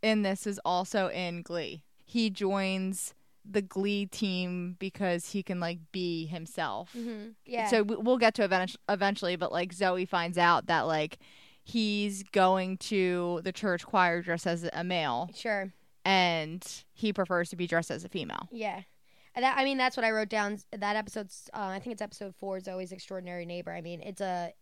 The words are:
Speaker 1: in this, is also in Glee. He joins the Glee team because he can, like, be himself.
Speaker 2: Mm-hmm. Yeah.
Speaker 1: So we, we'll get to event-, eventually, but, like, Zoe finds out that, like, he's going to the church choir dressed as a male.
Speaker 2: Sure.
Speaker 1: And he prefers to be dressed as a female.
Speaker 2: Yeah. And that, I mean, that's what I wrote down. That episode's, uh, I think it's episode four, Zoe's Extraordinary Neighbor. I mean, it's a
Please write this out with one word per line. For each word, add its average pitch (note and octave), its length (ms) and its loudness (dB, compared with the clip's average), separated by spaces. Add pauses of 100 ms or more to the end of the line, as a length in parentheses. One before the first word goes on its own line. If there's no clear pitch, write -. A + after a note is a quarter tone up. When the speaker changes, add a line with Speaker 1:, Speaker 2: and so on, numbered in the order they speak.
Speaker 1:
in A3 200 4
this, G3 240 0
is G3+ 180 -2
also F#3 460 2
in F3 320 -4
Glee. D#3+ 400 -6 (240)
He A3+ 240 2
joins F#3+ 840 -2 (300)
the G#3 180 0
Glee G3+ 440 0
team F3+ 720 -2
because F3+ 540 -2
he G3 100 -2
can, F3+ 180 -4
like, E3+ 180 -2 (140)
be E3+ 340 -2
himself. D#3+ 720 -6
Speaker 2:
Mm-hmm. A3+ 360 -8 (120)
Yeah. A#3 240 -2
Speaker 1:
So A3 140 6
we, G#3 140 2
we'll B3 220 4
get A3 180 6
to A#3 80 4
event-, F#3 320 2 (120)
eventually, G3 480 2
but, E3+ 160 -2
like, F3 220 -2
Zoe F#3 320 2
finds F3 320 0
out E3+ 300 6
that, E3 180 4
like, D#3 320 0 (440)
he's G#3 600 0
going F#3 560 4
to F3+ 680 0
the F#3 80 -2
church F3+ 320 -2
choir F3 380 4
dressed E3+ 240 -2
as E3+ 260 -2
a E3 120 -6
male. D#3+ 500 0
Speaker 2:
Sure. G3+ 360 -4 (340)
Speaker 1:
And F3 640 2 (280)
he G#3+ 180 0
prefers F3 380 0
to F#3 60 -12
be F3 100 -2
dressed E3 240 0
as D#3 140 -6
a F3+ 40 -12
female. - 420 -6
Speaker 2:
Yeah. G#3+ 320 -6 (520)
And B3 100 -2
that, C4 120 4
I C4+ 60 4
mean, C4+ 160 2
that's B3+ 180 2
what A#3+ 80 0
I A3 60 4
wrote A3 200 0
down. G#3 280 0 (180)
That G3+ 200 0
episode's, G#3 580 -6
uh, - 120 -6
I F#3+ 120 -4
think A#3+ 140 -8
it's G#3+ 100 -6
episode G3+ 320 -10
four, G3 240 -6
Zoe's F#3 320 -8
Extraordinary F3+ 560 -10
Neighbor. F3 240 -8
I E3+ 120 -8
mean, E3+ 180 -8
it's G3 200 -10
a F3+ 420 -4